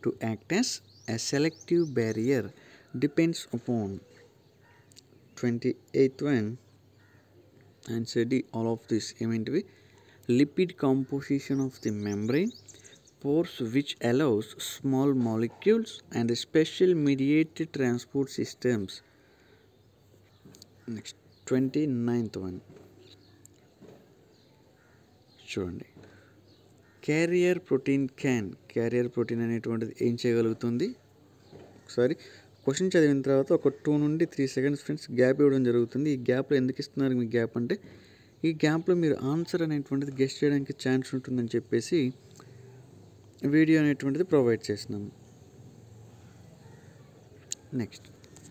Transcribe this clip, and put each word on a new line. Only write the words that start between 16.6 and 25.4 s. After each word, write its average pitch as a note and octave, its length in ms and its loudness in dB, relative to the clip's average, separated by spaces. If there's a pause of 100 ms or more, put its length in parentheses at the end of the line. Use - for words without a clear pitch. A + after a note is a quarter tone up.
mediated D3+ 600 0 (100)
transport C3 600 -2
systems. G#2+ 540 -2 (2000)
నెక్స్ట్ - 220 -16 (300)
ట్వంటీ C3 340 0 (260)
నైన్త్ A#2 360 -2
వన్ F#2 120 -8 (3000)